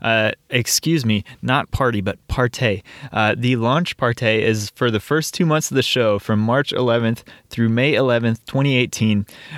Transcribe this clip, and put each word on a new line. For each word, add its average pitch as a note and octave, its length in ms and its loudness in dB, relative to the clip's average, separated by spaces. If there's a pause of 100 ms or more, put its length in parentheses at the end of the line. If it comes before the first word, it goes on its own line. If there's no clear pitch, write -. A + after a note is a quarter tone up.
Uh, A2 300 2 (180)
excuse C3 560 0
me, G#2+ 160 2 (180)
not B2+ 300 -2
party, A#2 300 0
but G2 260 -4
partay. A#2 560 -2 (280)
Uh, G#2+ 240 2
the B2 200 0
launch B2+ 420 0
partay A#2 460 0
is G#2+ 320 0
for A#2+ 160 0
the G#2+ 80 0
first D#3 340 -2
two E3+ 140 0
months D#3 240 0
of C3+ 40 -4
the B2+ 60 2
show, A2 380 0
from G#2+ 200 0
March A#2+ 320 0
eleventh A#2 520 0 (260)
through A#2 200 0
May B2+ 260 2
eleventh, A#2 500 0
twenty C3+ 300 0
eighteen. A2 500 0 (320)